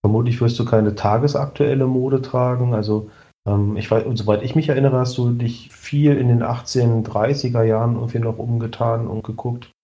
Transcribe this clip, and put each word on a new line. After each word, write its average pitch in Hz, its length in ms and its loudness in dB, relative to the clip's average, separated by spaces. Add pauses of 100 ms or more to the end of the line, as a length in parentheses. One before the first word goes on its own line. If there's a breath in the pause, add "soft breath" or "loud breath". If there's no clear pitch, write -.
Vermutlich 117 340 2
wirst 117 200 0
du 113 40 -2
keine 107 300 2
tagesaktuelle 139 920 0
Mode 127 340 0
tragen. 123 540 0
Also, 107 340 -2 (380 loud breath)
ähm, 101 280 2
ich 104 140 -6
weiß, 110 160 2
und 123 100 -2
soweit 104 280 0
ich 123 120 -4
mich 156 140 2
erinnere, 131 300 2
hast 123 180 -2
du 120 140 2
dich 120 400 -4
viel 143 440 0
in 127 120 0
den 120 160 4
achtzehnhundertdreißiger 120 1200 0
Jahren 113 320 2
irgendwie 117 240 -4
noch 113 180 -4
umgetan 117 720 -4
und 110 160 -8
geguckt. 120 480 -8 (120)